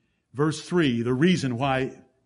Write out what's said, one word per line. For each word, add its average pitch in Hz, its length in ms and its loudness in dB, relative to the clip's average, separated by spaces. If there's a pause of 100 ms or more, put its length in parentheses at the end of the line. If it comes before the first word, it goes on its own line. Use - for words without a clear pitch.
(320)
verse 143 300 -2
three, 139 400 0
the 123 100 0
reason 135 460 2
why 131 420 -2 (260)